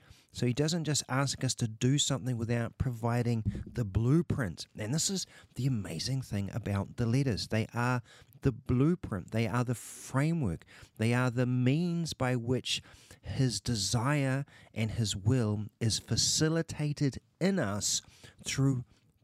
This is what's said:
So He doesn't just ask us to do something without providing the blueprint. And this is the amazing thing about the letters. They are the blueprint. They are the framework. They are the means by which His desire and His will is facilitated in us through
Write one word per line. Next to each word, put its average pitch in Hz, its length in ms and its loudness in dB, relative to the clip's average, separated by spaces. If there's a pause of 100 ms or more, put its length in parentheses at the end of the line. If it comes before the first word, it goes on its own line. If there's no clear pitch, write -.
(320)
So - 140 -2
He 123 80 2
doesn't 156 300 0
just 147 260 0
ask 131 340 0
us 131 120 0
to 120 120 0
do 123 300 2
something 127 400 0
without 117 400 -2
providing 117 640 0 (280)
the 120 120 -4
blueprint. 113 840 0 (100)
And 107 160 -4
this 165 160 0
is 190 160 -4 (300)
the 123 100 -2
amazing 113 560 -2
thing 98 320 -4
about 104 440 -4
the 117 100 0
letters. 117 400 0
They 110 260 0
are 120 300 0 (380)
the 135 100 2
blueprint. 123 800 0
They 113 160 2
are 120 160 0
the 117 120 -2
framework. 139 880 -2 (340)
They 113 160 2
are 127 180 2
the 123 160 2
means 151 640 2
by 127 220 0
which 120 480 -2 (380)
His 120 380 0
desire 131 880 0 (300)
and 110 160 0
His 107 240 0
will 107 500 2 (140)
is 113 180 2
facilitated 151 1200 0 (220)
in 190 160 2
us 104 460 0 (420)
through 135 400 2 (380)